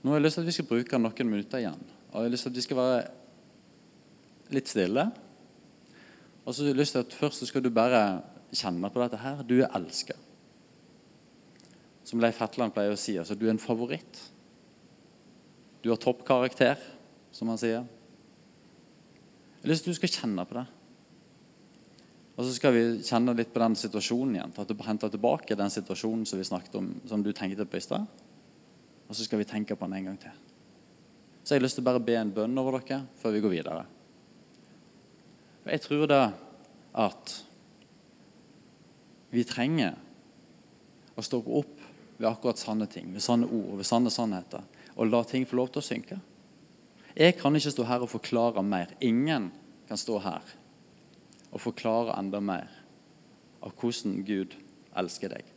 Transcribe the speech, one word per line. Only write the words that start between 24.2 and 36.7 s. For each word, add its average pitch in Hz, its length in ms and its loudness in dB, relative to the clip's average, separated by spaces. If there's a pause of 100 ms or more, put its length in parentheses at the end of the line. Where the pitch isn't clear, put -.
igjen. - 180 -8
Ta 101 100 -6
til-, 104 220 -6
hente 107 260 -2
tilbake 113 440 2
den 101 160 0
situasjonen 110 520 -4
som 95 160 -4
vi 92 60 -6
snakket - 320 -6
om, 92 100 -4 (200)
som 104 160 0
du 104 100 0
tenkte 98 340 -4
på - 80 -6
i - 80 -6
stad. 208 220 -4 (1000)
Og 104 100 -10
så 110 100 -6
skal 107 160 0
vi 104 60 -4
tenke 107 280 -4
på 95 80 -6
den 95 140 -6
en 95 100 -6
gang 98 140 -10
til. - 160 -20 (1040)
Så - 100 0
jeg 135 80 6
har 127 60 4
lyst - 100 -2
til 127 80 -2
å 131 60 6
bare 123 100 4
be 117 160 2
en 107 160 0
bønn 113 240 0
over 131 220 0
dere 135 240 -6 (160)
før 110 160 0
vi 104 80 2
går 98 100 4
videre. 80 300 -4 (1800)
For - 140 -4
jeg 147 80 -4
tror 147 260 2
det 139 140 8 (800)